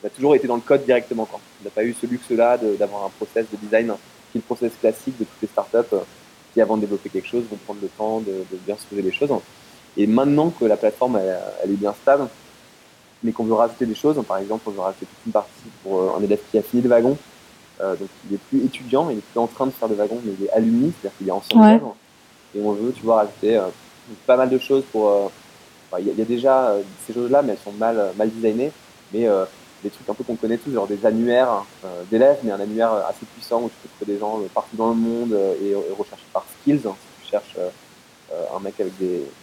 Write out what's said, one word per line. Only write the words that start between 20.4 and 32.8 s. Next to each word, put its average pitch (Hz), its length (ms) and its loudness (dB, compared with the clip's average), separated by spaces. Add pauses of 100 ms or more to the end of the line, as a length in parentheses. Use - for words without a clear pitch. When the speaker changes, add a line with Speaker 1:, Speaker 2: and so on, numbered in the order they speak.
Speaker 1:
est - 60 -4
alumni, 117 500 2
c'est-à-dire 98 160 -10
qu'il - 120 -6
est - 20 0
ancien 147 300 4
Speaker 2:
Ouais. 214 100 12
Speaker 1:
élève, 220 120 6 (720)
et 104 60 -4
on 104 120 0
veut, 113 200 -2
tu 110 120 -12
vois, 113 120 4
rajouter, 107 400 2
euh, 92 120 0 (580)
pas 123 100 6
mal 127 140 2
de 131 80 2
choses 135 340 0
pour, 107 160 2
euh, 101 200 2 (600)
enfin, 92 120 -4
il 101 60 -2
y - 20 -2
a, - 20 -6
il 101 60 -4
y 110 40 0
a 110 40 -2
déjà, 127 420 2
euh, 101 140 0 (240)
ces 110 80 -10
choses-là, 123 260 2
mais 127 120 0
elles 92 120 -4
sont 104 80 -12
mal, 113 260 -2
euh, 101 200 0
mal 110 100 0
designées, 113 420 -2 (400)
mais, 113 160 0
euh, 98 200 2 (360)
des 101 80 -6
trucs - 180 -14
un 107 60 -4
peu 123 100 -8
qu'on 117 120 -6
connaît 113 200 -2
tous, 139 160 -8
genre 104 140 -2
des 104 180 -6
annuaires, 117 580 2 (220)
euh, 90 260 -10
d'élèves, 135 320 6
mais 113 80 -2
un 98 100 -4
annuaire 110 300 0 (160)